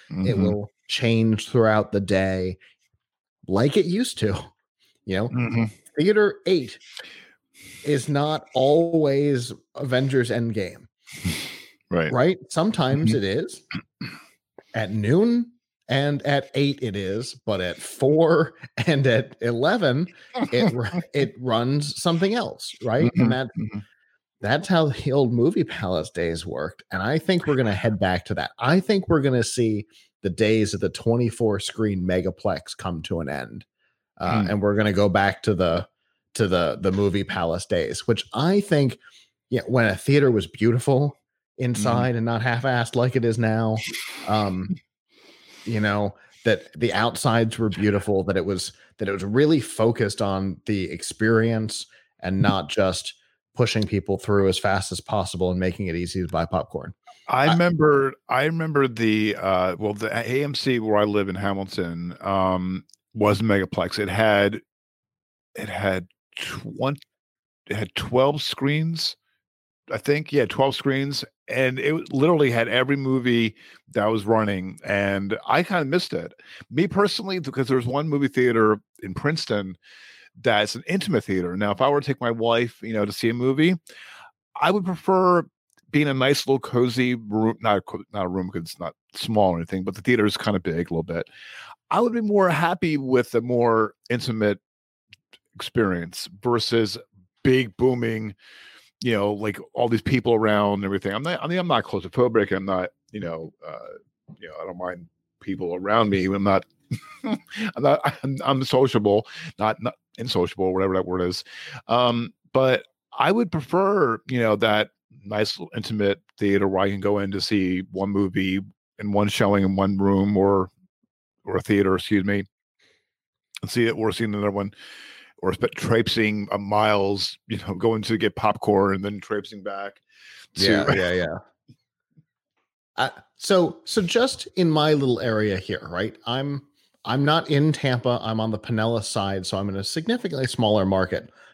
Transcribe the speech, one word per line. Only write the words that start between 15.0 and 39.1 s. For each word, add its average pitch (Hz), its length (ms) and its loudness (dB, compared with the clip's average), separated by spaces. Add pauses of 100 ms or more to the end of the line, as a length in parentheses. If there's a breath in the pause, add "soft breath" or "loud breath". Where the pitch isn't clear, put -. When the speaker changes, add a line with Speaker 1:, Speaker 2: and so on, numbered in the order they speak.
Speaker 1:
and 139 340 0
at 143 320 0
eight 143 280 0
it 107 140 -4
is, 101 380 -6 (120)
but 101 140 0
at 90 160 -4
four 156 800 2 (160 loud breath)
<laughs> - 160 -4
and 139 200 2
at 117 360 2
eleven, 143 640 0 (460 loud breath)
it 131 220 2
ru-, 120 260 -4
Speaker 2:
<laughs> - 140 -14
Speaker 1:
it 135 240 0
runs 127 640 0
something 180 320 2
else, - 400 -6 (100)
right? 120 280 2
Speaker 2:
Mm-hmm. - 100 4
Speaker 1:
And 120 100 4
that, 131 140 -2 (120)
Speaker 2:
Mm-hmm. 107 200 -8 (640 soft breath)
Speaker 1:
that's 135 280 -2
how 165 200 4
the 139 240 -4
old 135 220 2
movie 135 300 2
palace 90 460 -4
days 82 360 -4
worked. 78 440 -8
And 92 120 -6
I 135 160 -2
think 180 280 0
we're 147 100 0
gonna 117 180 0
head 110 260 -2
back 92 260 0
to - 100 -6
that. 78 220 -6
I 147 220 2
think 196 280 -2
we're 160 120 4
gonna 127 240 2
see 107 420 0 (360 soft breath)
the 98 80 0
days 107 420 2
of 95 80 -6
the 92 80 0
twenty-four 113 720 -2
screen 101 480 -4
megaplex 90 680 -2
come 87 240 -8
to 85 180 -6
an 73 80 -6
end. 64 380 -10 (520)
Uh, 90 240 0
Speaker 2:
Hmm. 92 80 -2
Speaker 1:
and 104 120 0
we're 104 140 2
gonna 107 160 2
go 101 160 2
back 98 340 2
to 107 120 2
the, 85 340 0 (460)
to 110 120 2
the, 87 340 0
the 92 120 0
movie 98 320 0
palace 87 420 -4
days, 82 400 -2
which 110 180 0 (100)
I 175 260 2
think, 143 380 0 (520 soft breath)